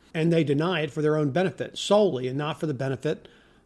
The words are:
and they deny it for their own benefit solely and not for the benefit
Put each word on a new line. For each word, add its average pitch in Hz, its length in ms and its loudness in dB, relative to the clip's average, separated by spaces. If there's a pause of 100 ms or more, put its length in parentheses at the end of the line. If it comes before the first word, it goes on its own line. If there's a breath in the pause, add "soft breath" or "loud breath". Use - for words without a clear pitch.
(140)
and 165 180 2
they 165 100 4
deny 151 380 0
it 151 100 -4
for 151 120 -6
their 151 140 2
own 151 140 0
benefit 165 460 -2
solely 175 500 2
and 131 120 -4
not 151 200 -4
for 170 80 -4
the 151 80 -2
benefit 135 540 -4 (380 soft breath)